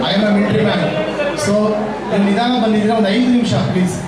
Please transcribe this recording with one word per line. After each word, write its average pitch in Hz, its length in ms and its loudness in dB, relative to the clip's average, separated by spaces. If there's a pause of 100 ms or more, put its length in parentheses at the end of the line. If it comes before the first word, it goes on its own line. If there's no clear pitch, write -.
I 180 80 -2
am 208 120 2
a 208 100 2
military 208 320 2
man. 185 120 0 (640)
So, 202 80 0 (580)
ನೀವು 196 180 2
ನಿಧಾನ 233 240 0 (100)
ಬಂದಿದ್ರೆ 214 360 2
ಒಂದು 202 180 2
ಐದು 247 180 2
ನಿಮಿಷ 240 180 0 (180)
ಪ್ಲೀಸ್ 180 240 0 (120)